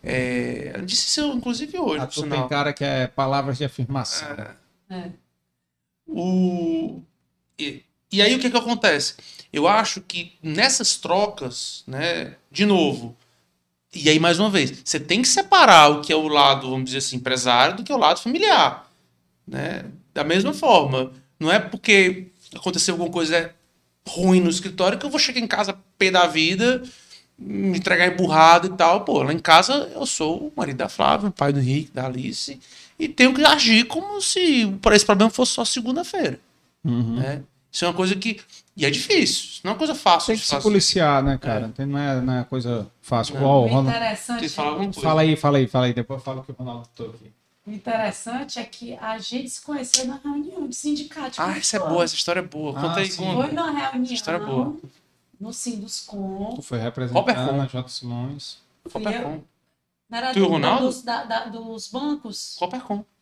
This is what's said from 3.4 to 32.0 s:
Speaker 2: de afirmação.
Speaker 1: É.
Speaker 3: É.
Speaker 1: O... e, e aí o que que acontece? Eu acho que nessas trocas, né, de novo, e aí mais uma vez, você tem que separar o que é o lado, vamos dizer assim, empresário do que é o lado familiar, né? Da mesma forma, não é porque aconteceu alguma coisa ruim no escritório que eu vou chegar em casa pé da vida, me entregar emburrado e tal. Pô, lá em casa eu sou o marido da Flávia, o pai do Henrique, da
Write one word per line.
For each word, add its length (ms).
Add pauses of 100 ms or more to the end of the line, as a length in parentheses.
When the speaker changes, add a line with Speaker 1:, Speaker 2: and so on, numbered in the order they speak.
Speaker 2:
de 60
afirmação. 680
Speaker 1:
É. 640
Speaker 3:
É. 160 (960)
Speaker 1:
O... 960 (580)
e, 240 (280)
e 120
aí 120
o 40
que 120
que 60
acontece? 580 (380)
Eu 160
acho 320
que 320 (100)
nessas 540
trocas, 920
né, 480 (160)
de 160
novo, 500 (800)
e 140
aí 100
mais 200
uma 120
vez, 340
você 140
tem 240
que 60
separar 600
o 100
que 120
é 40
o 120
lado, 420
vamos 160
dizer 120
assim, 180
empresário 600
do 80
que 80
é 20
o 40
lado 220
familiar, 680 (580)
né? 380 (300)
Da 100
mesma 280
forma, 600 (260)
não 120
é 80
porque 680 (280)
aconteceu 400
alguma 160
coisa 420 (560)
ruim 320
no 100
escritório 480
que 80
eu 40
vou 100
chegar 200
em 60
casa 300 (220)
pé 120
da 160
vida, 560 (560)
me 400
entregar 300
emburrado 600
e 20
tal. 340
Pô, 180
lá 100
em 60
casa 560
eu 100
sou 440
o 80
marido 220
da 100
Flávia, 400
o 40
pai 200
do 80
Henrique, 320
da 140